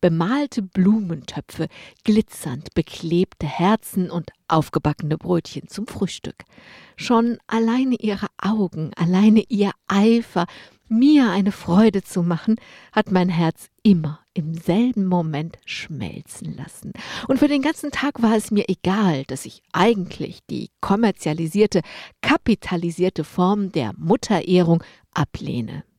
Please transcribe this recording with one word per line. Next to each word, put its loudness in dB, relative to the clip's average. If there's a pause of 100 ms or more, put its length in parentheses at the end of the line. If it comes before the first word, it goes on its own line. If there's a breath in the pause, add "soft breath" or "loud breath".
bemalte 0
Blumentöpfe, -2 (340 loud breath)
glitzernd -2
beklebte -2
Herzen -2
und -6 (160)
aufgebackene 0
Brötchen -4
zum -10
Frühstück. -8 (540 loud breath)
Schon 0
alleine 0
ihre -4 (120)
Augen, -2
alleine 4
ihr 0 (160)
Eifer, 2 (420 loud breath)
mir 6
eine 2
Freude 2
zu -2
machen, 0 (360 loud breath)
hat 0
mein 2
Herz -2 (120)
immer 2 (140)
im -4
selben 0
Moment -2
schmelzen -12
lassen. -16 (340 loud breath)
Und 2
für 6
den 2
ganzen -2
Tag -4
war 4
es -2
mir 0
egal, 0
dass -12
ich -20 (100)
eigentlich -2
die -10 (100)
kommerzialisierte, 0 (420 loud breath)
kapitalisierte -2
Form 0
der -4
Mutterehrung 2 (280 loud breath)
ablehne. -6 (160)